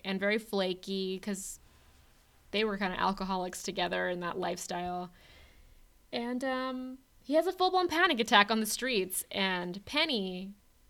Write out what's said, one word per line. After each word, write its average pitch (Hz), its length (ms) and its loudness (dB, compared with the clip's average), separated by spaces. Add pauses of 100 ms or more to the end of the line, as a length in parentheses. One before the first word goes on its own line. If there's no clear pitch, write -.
and 190 140 -2
very 208 180 2
flaky, 190 840 -2
'cause 196 400 -6 (920)
they 208 120 0
were 208 140 0
kinda 190 220 -2
alcoholics 185 640 -2
together 180 440 -2
in 175 140 -2
that 175 180 -4
lifestyle. 180 720 -4 (1000)
And, 247 300 -4
um, 254 540 -4 (240)
he 269 120 -4
has 320 120 6
a 370 60 2
full-blown 370 380 2
panic 330 300 4
attack 208 300 8
on 220 120 2
the 220 40 0
streets, 214 680 -2
and 185 540 -2
Penny, 202 680 -2 (360)